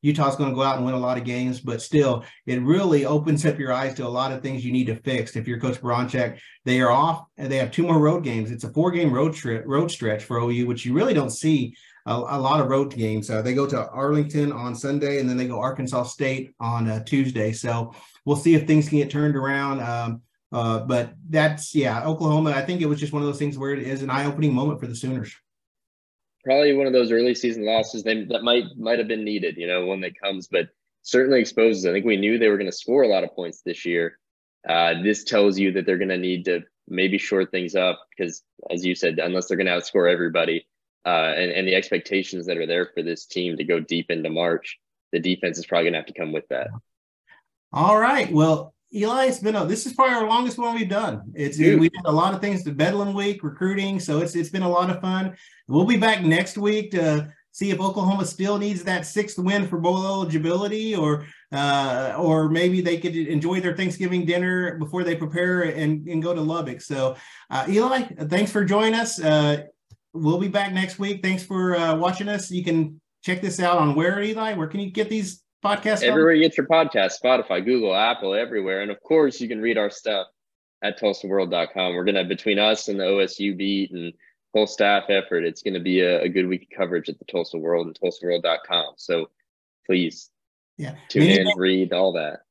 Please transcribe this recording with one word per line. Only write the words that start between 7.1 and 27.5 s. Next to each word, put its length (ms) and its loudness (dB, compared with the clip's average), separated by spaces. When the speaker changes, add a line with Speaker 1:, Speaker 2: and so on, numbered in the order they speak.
Speaker 1:
and 120 -8
they 60 -2
have 160 -2
two 120 0
more 160 4
road 220 4
games. 300 -4
It's 140 -10
a 80 -10
four-game 400 2
road 200 0
trip, 320 -6
road 240 0
stretch 360 -4
for 160 -4
O 80 0
U, 180 0
which 180 -6
you 80 -2
really 200 2
don't 160 0
see 440 0
a, 100 -4
a 220 -4
lot 220 2
of 80 2
road 260 0
games. 360 -2
Uh, 120 -2
they 120 -2
go 120 0
to 260 -4
Arlington 600 0
on 240 -8
Sunday, 460 -2
and 80 0
then 80 0
they 100 -2
go 140 -6
Arkansas 420 -4
State 560 -4
on, 300 -2
uh, 160 -4
Tuesday. 480 0
So 400 -6
we'll 100 2
see 200 6
if 120 2
things 220 4
can 80 2
get 120 2
turned 280 0
around. 420 -2
Um, 420 -6
uh, 300 -2
but 320 -2
that's, 440 0
yeah, 320 0
Oklahoma, 460 0
I 100 0
think 200 -4
it 60 0
was 120 0
just 140 -6
one 80 -2
of 80 0
those 100 -6
things 180 -4
where 160 -4
it 100 -6
is 200 -6
an 60 -6
eye-opening 440 0
moment 280 0
for 60 -8
the 100 -10
Sooners. 360 -6
Speaker 2:
Probably 320 4
one 120 2
of 60 2
those 180 4
early 240 4
season 300 -2